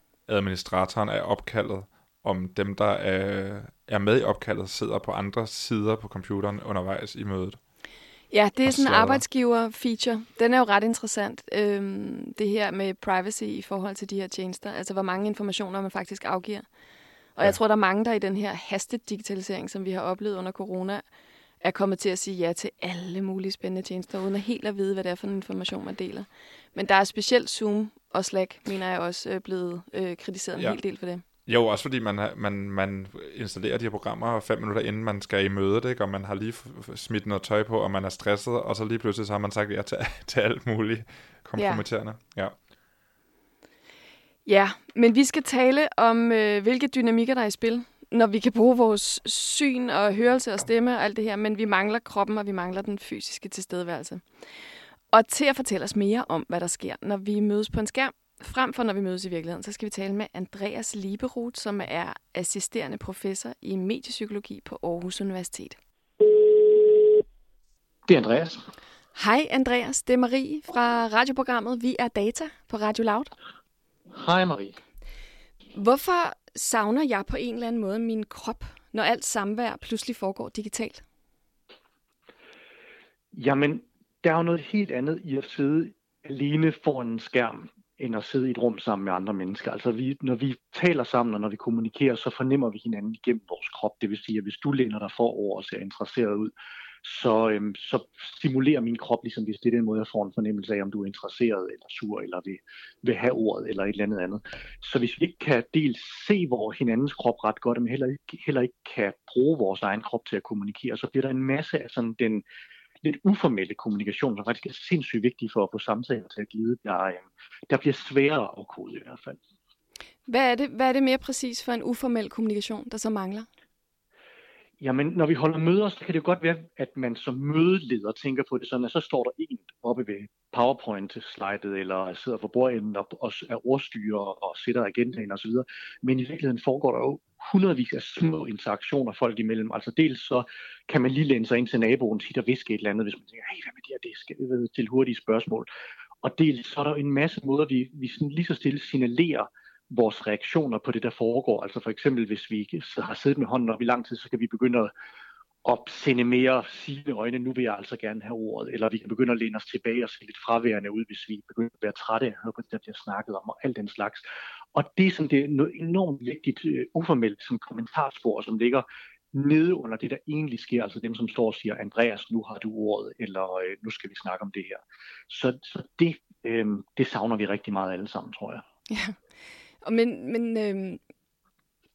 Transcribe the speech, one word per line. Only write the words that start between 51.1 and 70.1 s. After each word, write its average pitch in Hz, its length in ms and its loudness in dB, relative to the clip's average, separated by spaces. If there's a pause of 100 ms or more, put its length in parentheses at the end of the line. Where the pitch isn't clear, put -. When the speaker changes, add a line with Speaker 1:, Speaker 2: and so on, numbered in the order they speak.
Speaker 2:
det 220 80 0
her, 214 120 -2
men 214 220 0
vi 220 60 2
mangler 208 340 2
kroppen, 208 400 0
og 202 80 -4
vi 202 60 -4
mangler 185 300 -4
den 202 160 -4
fysiske - 500 -10
tilstedeværelse. 180 720 -8 (920)
Og 226 180 10
til - 160 0
at 269 120 6
fortælle 214 280 -2
os 202 120 -4
mere 208 320 4
om, - 200 0
hvad 175 120 -2
der 175 60 -2
sker, 185 360 -6
når 202 140 -2
vi 208 240 -2
mødes 208 300 2
på 226 100 -2
en 214 60 0
skærm, 269 280 -2 (280)
frem - 300 -2
for 254 100 -2
når 220 100 2
vi 196 80 -2
mødes 185 240 -2
i 185 40 -8
virkeligheden, 170 340 -6
så 208 100 -10
skal 214 140 -8
vi 208 40 -8
tale 196 240 -4
med 208 200 -2
Andreas 202 640 -6
Lieberoth, 233 640 -6
som 202 240 -4
er - 280 -6 (220)
assisterende 185 640 -4
professor 196 540 -8 (100)
i 190 140 -4
mediepsykologi 208 880 -6
på - 180 -12
Aarhus 175 380 -4
Universitet. 190 540 -6 (2250)
Speaker 3:
Det 185 60 12
er 143 40 10
Andreas. 123 400 2 (680)
Speaker 2:
Hej 254 260 6
Andreas, 254 520 0
det - 100 2